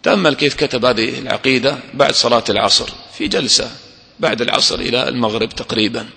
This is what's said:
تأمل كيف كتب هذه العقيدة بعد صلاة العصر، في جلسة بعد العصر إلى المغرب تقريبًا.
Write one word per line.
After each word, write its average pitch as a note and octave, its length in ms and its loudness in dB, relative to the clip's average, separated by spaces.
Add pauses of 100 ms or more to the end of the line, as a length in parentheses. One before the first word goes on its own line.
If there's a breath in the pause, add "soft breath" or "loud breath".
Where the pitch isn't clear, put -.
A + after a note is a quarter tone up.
تأمل E3+ 320 4
كيف C#3+ 200 0
كتب C3 300 0
هذه A#2 340 0
العقيدة C3 580 0 (160)
بعد C#3 200 2
صلاة A#2 360 4
العصر، G#2 400 2 (240)
في D#3 140 -6
جلسة C3 440 0 (480)
بعد A2 220 0
العصر - 380 0
إلى A#2 280 -2
المغرب A2+ 420 -2
تقريبًا. A2+ 680 -4